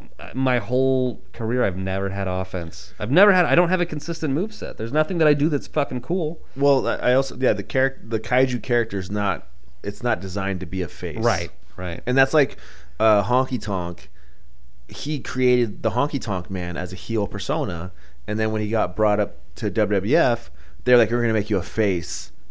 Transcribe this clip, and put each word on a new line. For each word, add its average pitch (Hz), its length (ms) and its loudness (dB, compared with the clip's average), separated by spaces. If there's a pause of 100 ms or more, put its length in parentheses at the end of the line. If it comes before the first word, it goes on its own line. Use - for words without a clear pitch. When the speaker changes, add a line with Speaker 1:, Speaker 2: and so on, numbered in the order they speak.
(340)
Speaker 1:
my 127 260 2
whole 127 600 0 (100)
career, 120 320 0
I've 92 140 0
never 95 320 0
had 98 180 -2
offense. 92 720 -4
I've 107 100 -2
never 185 220 6
had, 185 140 4
I 127 100 2
don't 170 140 4
have 180 100 0
a 175 60 2
consistent 156 500 -2
moveset. 180 420 -4
There's 113 140 -4
nothing 156 280 0
that 160 100 4
I 151 40 6
do 147 140 2
that's 147 200 -2
fucking 135 340 -2
cool. 160 420 -2 (140)
Speaker 2:
Well, 135 300 4
I, 110 100 0
I 123 160 2
also, 135 240 2
yeah, 123 160 4
the 101 100 -2
charac-, 131 460 0
the 110 100 0
kaiju 123 420 2
character 113 380 0
is 92 100 -2
not, 101 380 -2 (360)
it's 101 200 -4
not 117 160 2
designed 95 400 -2
to 87 60 -4
be 92 160 -2
a 82 80 0
face. 90 340 -4
Speaker 1:
Right, 90 280 2 (260)
right. 87 280 -4
Speaker 2:
And 127 120 0
that's 135 160 4
like, 147 240 2 (420)
uh, 107 240 4
Honky 127 380 0
Tonk. 90 480 -4 (800)
He 147 320 -4
created 123 640 2
the 107 80 2
Honky 135 300 0
Tonk 98 300 -2
Man 90 240 -2
as 85 160 -4
a 95 60 -4
heel 110 300 0
persona, 98 640 -2 (340)
and 107 100 -2
then 110 140 2
when 110 100 0
he 104 80 -2
got 98 280 0
brought 104 240 4
up 101 160 -2 (180)
to 104 140 0
W 101 280 2
W 107 200 2
F, 131 340 2 (320)
they're 123 140 6
like, 110 140 4
"We're 120 100 2
gonna 117 120 2
make 104 160 0
you 104 80 2
a 85 60 0
face. - 680 0 (200)